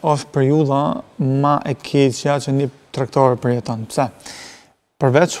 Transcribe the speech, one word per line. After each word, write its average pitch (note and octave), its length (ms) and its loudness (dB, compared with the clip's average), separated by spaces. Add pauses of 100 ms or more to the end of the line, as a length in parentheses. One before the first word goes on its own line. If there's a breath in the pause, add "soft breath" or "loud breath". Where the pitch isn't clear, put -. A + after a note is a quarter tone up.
është D3 320 -2
periudha C#3 480 2 (380)
ma C#3+ 460 0
e C#3 100 -4
keqja C#3 680 0
që C3+ 100 -6
një C3+ 180 0 (220)
tregtar C3 460 2
përjeton. A#2+ 500 -4
Pse? C3+ 220 -4 (920 loud breath)
Përveç C#3 380 2